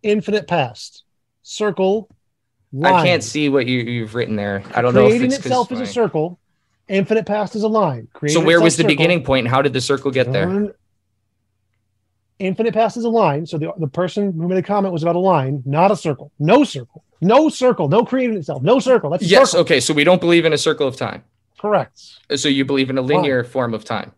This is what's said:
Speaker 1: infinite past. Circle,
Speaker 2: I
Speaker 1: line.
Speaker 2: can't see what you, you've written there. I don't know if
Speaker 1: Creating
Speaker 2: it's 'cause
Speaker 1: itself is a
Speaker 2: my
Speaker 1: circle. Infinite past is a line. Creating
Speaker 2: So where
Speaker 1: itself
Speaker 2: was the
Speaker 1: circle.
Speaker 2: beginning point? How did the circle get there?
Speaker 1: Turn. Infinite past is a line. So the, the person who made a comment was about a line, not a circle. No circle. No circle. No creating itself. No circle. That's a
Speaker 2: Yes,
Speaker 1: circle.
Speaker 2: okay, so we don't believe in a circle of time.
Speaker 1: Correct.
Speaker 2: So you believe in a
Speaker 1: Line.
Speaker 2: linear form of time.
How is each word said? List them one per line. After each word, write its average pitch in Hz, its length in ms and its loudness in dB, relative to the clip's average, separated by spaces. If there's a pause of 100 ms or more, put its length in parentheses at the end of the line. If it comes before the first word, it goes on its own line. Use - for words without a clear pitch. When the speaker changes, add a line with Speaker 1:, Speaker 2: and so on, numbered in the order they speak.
Speaker 1:
infinite 208 440 -2
past. 139 560 -6 (400)
Circle, 196 680 -2 (720)
Speaker 2:
I - 80 4
Speaker 1:
line. 175 160 4
Speaker 2:
can't 170 160 2
see 151 260 -2
what 135 180 2
you, 127 140 -2
you've 113 340 -6
written 110 220 -4
there. 101 260 -4 (120)
I 120 80 0
don't 123 120 2
know - 120 6
if 208 40 6
Speaker 1:
Creating 240 180 2
Speaker 2:
it's 269 100 -2
'cause - 80 -10
Speaker 1:
itself 247 260 -2
is 233 60 -6
a 262 40 -6
Speaker 2:
my 214 60 -8
Speaker 1:
circle. 180 500 -2 (500)
Infinite 202 380 0
past 208 300 -4
is 208 60 -4
a 220 60 0
line. 175 440 0
Creating 151 280 0
Speaker 2:
So 156 40 0
where 165 120 6
Speaker 1:
itself 170 80 4
Speaker 2:
was 165 120 4
the 165 60 0
Speaker 1:
circle. 151 60 2
Speaker 2:
beginning 160 360 2
point? 131 240 0
How 135 140 2
did 139 100 0
the 127 80 -2
circle 139 300 -2
get 127 220 -2
there? 98 140 0
Speaker 1:
Turn. 202 260 -4 (1700)
Infinite 196 360 -2
past 220 220 0
is 233 80 -6
a 233 40 0
line. 170 380 2
So 165 120 -8
the, 160 200 -4
the 160 80 -4
person 185 460 -4
who 165 160 -4
made 185 100 0
a 180 40 -2
comment 196 300 -2
was 160 100 -4
about 170 140 0
a 175 40 0
line, 147 440 0
not 156 280 2
a 180 40 0
circle. 147 420 -6
No 208 260 4
circle. 135 400 -12 (160)
No 254 280 4
circle. 214 400 0
No 202 160 2
creating 247 320 -2
itself. 139 260 -8
No 226 180 4
circle. 226 300 2
That's 180 120 -2
a 185 40 -2
Speaker 2:
Yes, 220 260 6
Speaker 1:
circle. 180 100 2
Speaker 2:
okay, 139 180 2
so 156 140 -2
we 147 100 4
don't 180 160 4
believe 170 240 2
in 160 80 2
a 143 60 0
circle 147 300 -2
of 123 80 -8
time. 101 260 -8 (360)
Speaker 1:
Correct. 202 420 -2 (360)
Speaker 2:
So 147 120 -2
you 135 160 0
believe 135 260 -2
in 131 80 -2
a 131 40 -2
Speaker 1:
Line. 139 200 0
Speaker 2:
linear 131 220 -2
form 123 280 -4
of 107 120 -8
time. - 340 -8